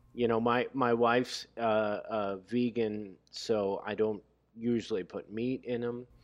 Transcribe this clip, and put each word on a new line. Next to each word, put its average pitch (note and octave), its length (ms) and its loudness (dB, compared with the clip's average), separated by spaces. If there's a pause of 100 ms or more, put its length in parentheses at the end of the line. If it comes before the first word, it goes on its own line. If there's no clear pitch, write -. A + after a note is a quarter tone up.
(140)
you A#2+ 140 2
know, A2+ 120 2
my, A#2+ 340 2
my B2 200 2
wife's, A#2+ 520 2 (120)
uh, A#2 40 -6 (480)
uh, G2+ 280 -2 (100)
vegan, A2 680 -2 (140)
so G2+ 560 -2
I G#2 80 -4
don't G#2+ 300 0 (320)
usually A2+ 480 0
put F2+ 280 -10
meat B2 340 -4
in A#2+ 180 -4
'em. A#2+ 240 -6 (160)